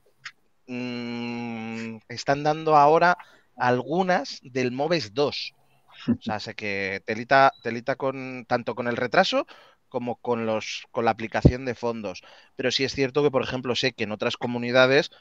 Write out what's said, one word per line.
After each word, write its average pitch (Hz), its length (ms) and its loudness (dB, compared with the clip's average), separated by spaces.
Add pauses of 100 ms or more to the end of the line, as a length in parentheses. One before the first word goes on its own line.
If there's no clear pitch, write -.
(680)
mm, 120 1300 -8 (120)
están 139 340 -2
dando 156 320 2
ahora 165 420 6 (380)
algunas 139 840 0
del 127 300 -2
Moves 139 420 -2
dos. 135 400 -2 (540)
O - 140 0
sea, 107 180 -4
sé - 160 -12
que 98 500 -4
telita, 131 460 4 (100)
telita 120 340 -4
con, 131 520 -8
tanto 120 260 -2
con 120 140 -6
el 120 100 -2
retraso 170 480 2 (420)
como 120 280 -6
con 117 320 -4
los, - 420 -4
con 113 160 -2
la 113 60 4
aplicación 117 540 0
de 120 100 -4
fondos. 113 480 -6 (320)
Pero 127 160 0
sí 135 120 0
es 127 100 -2
cierto 135 280 0
que, 143 80 6
por 127 140 0
ejemplo, 127 320 -4
sé 127 180 0
que 113 120 -4
en 104 60 -4
otras 117 260 -2
comunidades, 123 840 2